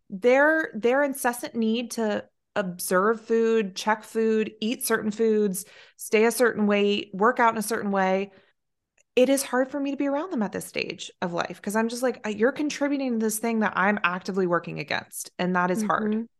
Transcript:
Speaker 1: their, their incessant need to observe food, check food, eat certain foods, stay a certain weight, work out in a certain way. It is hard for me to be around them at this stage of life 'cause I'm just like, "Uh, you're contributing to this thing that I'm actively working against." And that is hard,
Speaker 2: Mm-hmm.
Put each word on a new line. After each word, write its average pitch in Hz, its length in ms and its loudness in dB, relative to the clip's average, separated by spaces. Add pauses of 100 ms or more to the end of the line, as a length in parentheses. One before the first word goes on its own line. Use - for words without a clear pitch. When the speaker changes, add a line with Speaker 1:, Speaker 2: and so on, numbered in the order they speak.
Speaker 1:
their, 277 640 2
their 240 280 2
incessant 269 520 -4
need 233 380 -2
to 214 320 -2 (320)
observe 196 640 0
food, 226 560 0
check 214 280 -2
food, 220 560 0
eat 220 260 -4
certain 214 240 0
foods, 214 560 0 (300)
stay 214 280 2
a 233 60 4
certain 226 360 2
weight, 202 460 2
work 226 280 2
out 226 120 6
in 226 60 -6
a 208 40 -2
certain 208 280 -4
way. 196 400 0 (840)
It 247 120 6
is 269 160 2
hard 262 260 -2
for 294 80 -6
me 277 140 -4
to 269 40 -6
be 285 120 -2
around 302 240 -4
them 240 100 -2
at 190 100 -2
this 185 120 -8
stage - 460 -8 (120)
of 180 100 -4
life 170 300 -4
'cause 208 140 -6
I'm 226 120 2
just 240 140 -6
like, 247 240 -2
"Uh, 214 40 -4
you're 214 220 2
contributing 285 680 -2
to 220 60 0
this 214 120 -2
thing 226 220 0
that 208 160 0
I'm 202 260 2
actively 185 460 -2
working 165 320 -2
against." - 580 -8
And 180 160 0
that 180 160 2
is 226 140 -2
hard, 214 280 0
Speaker 2:
Mm-hmm. 220 120 -2 (160)